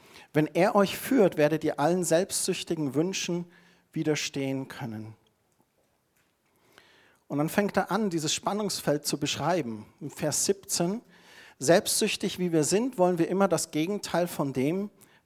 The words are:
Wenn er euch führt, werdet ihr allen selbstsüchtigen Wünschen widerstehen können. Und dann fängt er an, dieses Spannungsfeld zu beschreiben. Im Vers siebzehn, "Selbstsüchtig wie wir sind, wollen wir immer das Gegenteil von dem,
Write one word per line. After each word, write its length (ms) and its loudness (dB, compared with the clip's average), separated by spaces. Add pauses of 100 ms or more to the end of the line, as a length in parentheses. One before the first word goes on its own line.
(320)
Wenn 140 4
er 300 2
euch 200 2
führt, 400 2
werdet 280 2
ihr 160 -2
allen 240 2
selbstsüchtigen 920 0
Wünschen 500 -2 (480)
widerstehen 760 -2
können. 480 -10 (2000)
Und 120 -4
dann 100 0
fängt 280 0
er 140 0
an, 180 0
dieses 240 -2
Spannungsfeld 720 -2
zu 140 -4
beschreiben. 640 -2 (160)
Im 120 -10
Vers 320 -2
siebzehn, 580 -2 (560)
"Selbstsüchtig 800 2
wie 140 -2
wir 100 4
sind, 360 0
wollen 200 4
wir 80 2
immer 220 2
das 240 -2
Gegenteil 560 -2
von 240 -4
dem, 380 -2 (360)